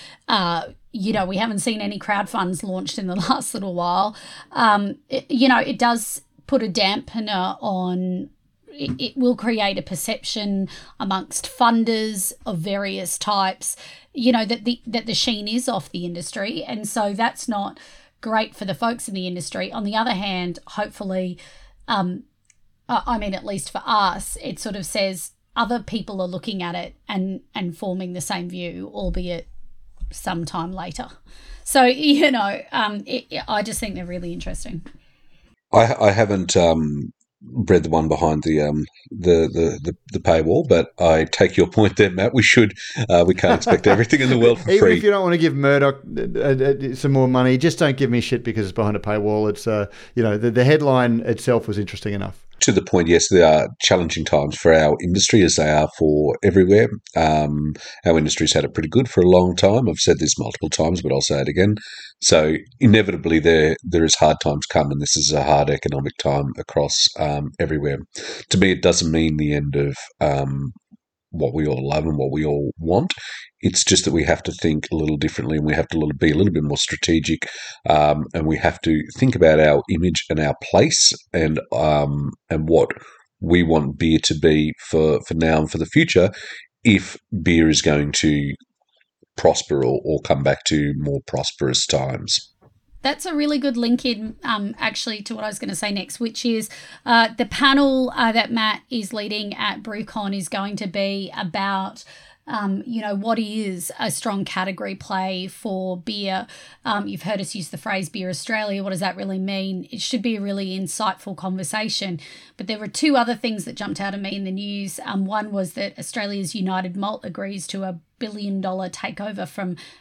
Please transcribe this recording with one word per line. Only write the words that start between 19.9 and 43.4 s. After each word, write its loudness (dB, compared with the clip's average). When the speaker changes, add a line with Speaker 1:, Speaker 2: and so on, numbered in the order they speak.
Speaker 1:
other 0
hand, -6
hopefully, -6
um, -4
I, -2
I -2
mean, -6
at -8
least -8
for -8
us, 0
it -10
sort -8
of -10
says -4
other -2
people -8
are -4
looking -8
at -6
it -12
and, -6
and -6
forming -8
the -10
same -8
view, -12
albeit -6
sometime -8
later. -12
So, 4
<laughs> 8
you 4
know, -2
um, -4
it, -8
it, -8
I -2
just -8
think -8
they're -10
really -8
interesting. -10
Speaker 2:
I, 6
I 4
haven't, 2
um, 2
read 6
the -6
one 2
behind 2
the, 2
um, 0
the, 4
the, 0
the, -6
the -4
paywall, 2
but 4
I 4
take 2
your 4
point 4
there, 6
Matt. 0
We 4
should, 6
uh, 6
we 6
can't 4